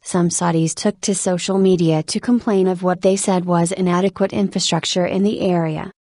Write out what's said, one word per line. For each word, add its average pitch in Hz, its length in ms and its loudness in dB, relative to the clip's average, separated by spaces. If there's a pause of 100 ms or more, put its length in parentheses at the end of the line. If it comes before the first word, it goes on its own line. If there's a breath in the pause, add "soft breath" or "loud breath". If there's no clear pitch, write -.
Some 175 260 0
Saudis 165 460 0
took - 260 -4
to 202 140 -2
social 185 440 -2
media 175 440 4
to - 180 -6
complain 214 480 2
of 185 140 -2
what 180 180 0
they 190 160 4
said 185 300 0
was 170 260 2
inadequate 190 640 0
infrastructure 185 720 -2
in 190 160 0
the 208 180 0
area. 170 500 -2 (120)